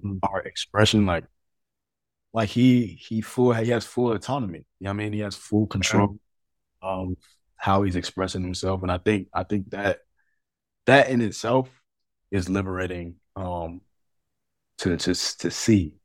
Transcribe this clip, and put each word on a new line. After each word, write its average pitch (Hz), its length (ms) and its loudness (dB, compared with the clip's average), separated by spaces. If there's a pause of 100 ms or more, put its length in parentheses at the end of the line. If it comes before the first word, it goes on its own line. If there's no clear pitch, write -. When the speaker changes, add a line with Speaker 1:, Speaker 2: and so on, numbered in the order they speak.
Speaker 1:
Mm. 98 180 -6
Speaker 2:
our 98 200 -2
expression, 104 640 2
like, 85 180 0 (1120)
like, 110 160 0
he, 120 500 4
he 110 220 -6
full, 123 320 2
he 113 160 0
has 117 160 0
full 123 260 0
autonomy. 107 540 -6 (120)
You 95 60 -12
know 98 60 -4
what 101 40 -2
I - 20 -4
mean? 104 180 -4
He 104 60 -4
has 101 140 -6
full - 280 0
Speaker 1:
Yeah. 107 100 -2
Speaker 2:
control, 101 460 0 (640)
um, 92 340 -6 (400)
how 98 260 2
he's 92 140 0
expressing 92 460 -4
himself. 92 400 -4
And 92 100 -2
I 87 60 -2
think, 101 340 0
I 90 120 -4
think 98 260 -4
that, 98 300 -2 (840)
that 135 240 8
in 123 140 0
itself 117 480 -2 (600)
is 92 200 -2
liberating, 90 640 -4 (220)
um, 87 440 -8 (1000)
to, 90 180 0
to, 90 180 0
to - 360 -6
see, 98 420 2 (120)